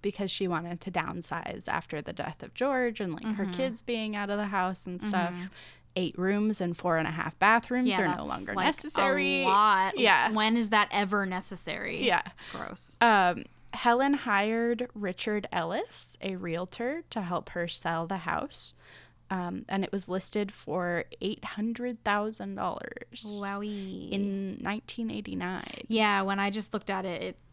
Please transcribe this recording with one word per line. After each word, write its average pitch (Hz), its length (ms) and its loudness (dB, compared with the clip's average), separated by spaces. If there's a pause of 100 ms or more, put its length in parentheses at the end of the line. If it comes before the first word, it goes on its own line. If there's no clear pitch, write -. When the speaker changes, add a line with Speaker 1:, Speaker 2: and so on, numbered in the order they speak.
Speaker 1:
because 202 280 -2
she - 180 0
wanted 170 340 -4
to 196 80 -8
downsize 175 760 -4
after 156 320 -4
the - 120 -8
death - 300 -8
of - 120 -14
George 254 460 0
and, 180 120 -2
like, - 120 -8 (120)
her 202 80 -2
Speaker 2:
Mm-hmm. 190 80 -4
Speaker 1:
kids 254 300 -2
being 220 320 -4
out 202 160 -4
of 202 80 0
the 208 80 -2
house 185 400 0
and 180 160 -6
stuff. 180 320 2
Speaker 2:
Mm-hmm. 175 120 -8 (520)
Speaker 1:
Eight 180 200 -2
rooms 208 420 2
and 175 160 -2
four 165 220 2
and 160 100 2
a - 20 0
half 160 280 -4
bathrooms 233 500 6
Speaker 2:
Yeah, 202 140 4
Speaker 1:
are 175 60 4
no 180 100 2
Speaker 2:
that's, 147 100 -6
Speaker 1:
longer - 260 -2
Speaker 2:
like, 196 120 2
Speaker 1:
necessary. 277 760 2
Speaker 2:
a 269 40 2
lot. 202 520 6
Speaker 1:
Yeah. 190 320 6
Speaker 2:
When 220 260 4
is 226 120 2
that 208 240 6
ever 202 340 2
necessary? - 800 -4
Speaker 1:
Yeah. 175 140 6 (320)
Speaker 2:
Gross. - 480 -8
Speaker 1:
Um, 196 440 6 (280)
Helen 240 420 4
hired 233 800 2
Richard 208 560 -2
Ellis, 180 680 -2
a 190 160 -4
realtor, 185 760 -4
to 208 120 -4
help 175 280 -4
her 170 160 -2
sell 165 400 -2
the 190 120 -4
house. - 560 -2 (560)
Um, 180 380 -4
and 196 140 0
it - 80 -4
was 196 180 -4
listed 196 440 -2
for 175 520 -2 (160)
eight 208 240 -4
hundred 226 600 -4
thousand 208 500 -2
dollars - 680 -6
Speaker 2:
Wowie. 202 880 -6
Speaker 1:
in 196 500 -2
nineteen 220 480 -4
eighty-nine. 185 800 -6
Speaker 2:
Yeah, 208 340 4
when 196 160 0
I 202 120 2
just 208 220 -6
looked 208 180 -4
at 190 140 -2
it, 180 180 -4
it 185 140 -6 (160)